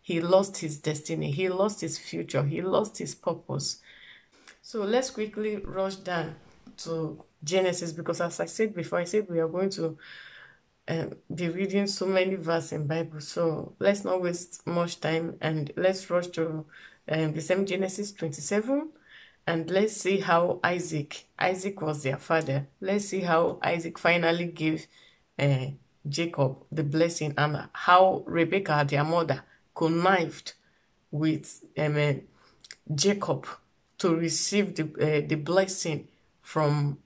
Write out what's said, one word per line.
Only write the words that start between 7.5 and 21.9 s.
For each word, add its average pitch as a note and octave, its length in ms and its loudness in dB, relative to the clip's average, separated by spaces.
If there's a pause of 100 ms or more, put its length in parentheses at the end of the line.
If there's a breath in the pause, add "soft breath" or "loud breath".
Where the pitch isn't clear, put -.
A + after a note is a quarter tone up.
because E3 280 -4
as E3+ 200 -4
I E3+ 60 0
said G#3+ 280 -2
before, F3 260 -2
I F3 40 -2
said G#3 240 0
we E3+ 120 0
are D#3+ 80 2
going F#3 220 0
to, D#3+ 280 -4 (880 loud breath)
um, D#3+ 300 -4 (180)
be E3+ 140 -2
reading F#3+ 380 0
so F#3+ 200 -2
many F#3+ 300 2
verses E3 360 -2
in D#3 140 -4
Bible. D#3+ 340 -4
So D#3+ 600 -2
let's G3+ 240 2
not F#3 180 0
waste F3 440 -4
much E3+ 340 -2
time, D#3+ 400 -2
and D#3 360 -2
let's F#3 320 0
rush F3 200 0
to, D#3+ 360 -4 (440 loud breath)
um, D#3 240 0
the D#3+ 80 -4
same F#3 260 2
Genesis F#3+ 460 -4
twenty-seven, G#3+ 760 -2 (560 loud breath)
and E3 240 -2
let's G3 240 2
see F#3 260 0
how F3 420 4
Isaac, E3 600 -2 (140)
Isaac F#3 440 -2
was D3+ 220 -4